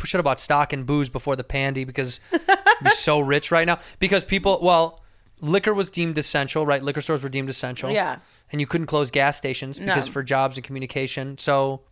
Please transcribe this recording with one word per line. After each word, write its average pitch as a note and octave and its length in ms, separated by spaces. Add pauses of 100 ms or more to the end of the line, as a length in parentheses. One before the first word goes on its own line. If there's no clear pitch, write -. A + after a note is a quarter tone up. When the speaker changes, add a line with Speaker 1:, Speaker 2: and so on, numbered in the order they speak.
Speaker 1:
should - 140
have F3 80
bought C3+ 140
stock D3 340
in C3+ 100
booze C#3+ 260
before C3+ 260
the C3 80
pandy C3+ 400
because B2+ 420
Speaker 2:
<laughs> - 60
Speaker 1:
we'd F4 80 (440)
be F#4 60
so D#3+ 300
rich C#3+ 320
right E3 160
now. E3+ 120 (200)
Because F#3+ 240
people, F#3+ 380
well, E3 400 (380)
liquor F#3+ 340
was G3 160
deemed E3 280
essential, D3 480
right? C#3+ 180
Liquor C#3+ 180
stores D3+ 220
were C#3 60
deemed C3+ 200
essential. B2+ 420
Speaker 2:
Yeah. F3+ 260 (340)
Speaker 1:
And D3 100
you C#3 60
couldn't E3 200
close D3 240
gas C#3+ 260
stations C3+ 420
because F3+ 280
Speaker 2:
No. B2+ 60
Speaker 1:
for C#3 100
jobs C3+ 340
and B2+ 60
communication. C3+ 720
So C3+ 440 (100)